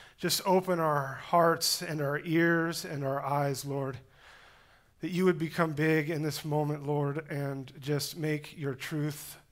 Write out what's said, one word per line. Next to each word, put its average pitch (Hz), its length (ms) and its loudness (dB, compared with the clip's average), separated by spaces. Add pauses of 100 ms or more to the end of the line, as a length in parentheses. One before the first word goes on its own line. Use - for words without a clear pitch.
(180)
just 175 280 0
open 185 320 4
our 143 460 0
hearts 170 580 4
and 160 180 -4
our 143 200 0
ears 165 640 2
and 151 200 -6
our 139 200 -2
eyes, 143 400 0
Lord, 139 340 -4 (1000)
that 160 100 -6
you 180 140 2
would 180 140 4
become 160 340 0
big 156 380 2
in 156 120 -2
this 151 220 -4
moment, 147 420 -2
Lord, 147 420 -2
and 139 520 -6
just 143 360 -2
make 151 400 -4
your 139 180 -4
truth 151 640 -6 (160)